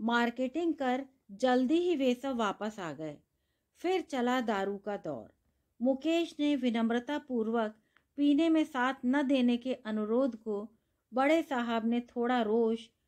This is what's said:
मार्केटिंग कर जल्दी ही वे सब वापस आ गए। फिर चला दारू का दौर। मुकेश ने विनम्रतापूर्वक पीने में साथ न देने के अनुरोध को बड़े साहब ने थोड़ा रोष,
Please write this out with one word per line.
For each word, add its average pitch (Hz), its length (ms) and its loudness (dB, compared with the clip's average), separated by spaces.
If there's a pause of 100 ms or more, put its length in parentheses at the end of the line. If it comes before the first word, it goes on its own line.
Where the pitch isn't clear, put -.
मार्केटिंग 240 720 0
कर 269 320 -2 (260)
जल्दी 254 460 2
ही 349 180 0
वे 254 180 2
सब 262 220 -4
वापस 214 420 -4
आ 170 140 -8
गए। 151 240 -10 (600)
फिर 359 220 -2
चला 247 400 -2
दारू 202 380 -2
का 202 180 -6
दौर। 135 360 -10 (500)
मुकेश 311 580 0
ने 294 160 2
विनम्रतापूर्वक 233 1160 -2 (420)
पीने 285 320 4
में 320 160 4
साथ 262 300 -2 (120)
न 277 160 2
देने 247 340 2
के 240 180 -6
अनुरोध 220 640 -2
को 214 340 -8 (420)
बड़े 285 300 2
साहब 233 440 -2
ने 233 140 0
थोड़ा 240 420 -2
रोष, 226 460 0 (200)